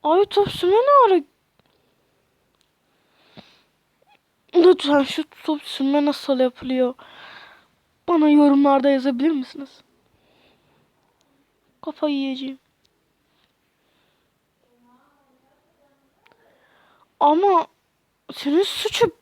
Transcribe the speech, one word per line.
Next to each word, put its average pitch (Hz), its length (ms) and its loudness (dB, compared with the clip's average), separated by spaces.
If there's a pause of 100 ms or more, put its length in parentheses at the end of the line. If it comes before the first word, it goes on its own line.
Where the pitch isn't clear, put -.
Ay, 339 220 2
top 403 260 -2
sürme 359 240 -2
ne 508 380 4
ara? 311 100 0 (3250)
Lütfen 294 480 4
şu 302 200 -8 (200)
top 302 180 -6
sürme 285 440 -2
nasıl 277 340 -4
yapılıyor? 254 540 -2 (1120)
Bana 311 220 2
yorumlarda 285 600 4
yazabilir 269 420 -2
misiniz? 277 500 -10 (2000)
Kafayı 302 340 -6
yiyeceğim. 269 440 -10 (4000)
Ama 339 480 2 (680)
senin 302 300 -2
suçu. - 580 -4